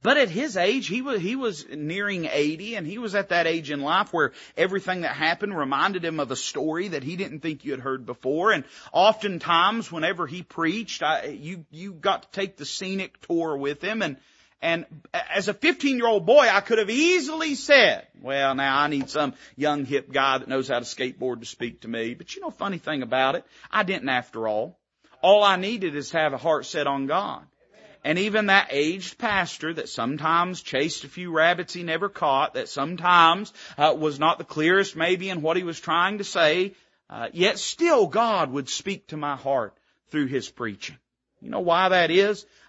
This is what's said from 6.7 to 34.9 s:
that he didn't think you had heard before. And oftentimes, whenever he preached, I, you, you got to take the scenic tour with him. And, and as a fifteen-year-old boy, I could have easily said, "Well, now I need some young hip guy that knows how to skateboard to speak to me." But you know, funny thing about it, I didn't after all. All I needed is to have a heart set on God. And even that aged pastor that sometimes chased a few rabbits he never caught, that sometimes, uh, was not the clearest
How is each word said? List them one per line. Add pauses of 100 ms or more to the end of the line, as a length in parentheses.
that
he
didn't
think
you
had
heard
before.
And (300)
oftentimes,
whenever
he
preached,
I,
you,
you
got
to
take
the
scenic
tour
with
him.
And, (440)
and (260)
as
a
fifteen-year-old
boy,
I
could
have
easily
said, (160)
"Well,
now
I
need
some (220)
young
hip
guy
that
knows
how
to
skateboard
to
speak
to
me."
But
you
know,
funny
thing
about
it, (240)
I
didn't
after
all. (440)
All
I
needed
is
to
have
a
heart
set
on
God. (600)
And
even
that
aged
pastor
that
sometimes
chased
a
few
rabbits
he
never
caught,
that
sometimes, (240)
uh,
was
not
the
clearest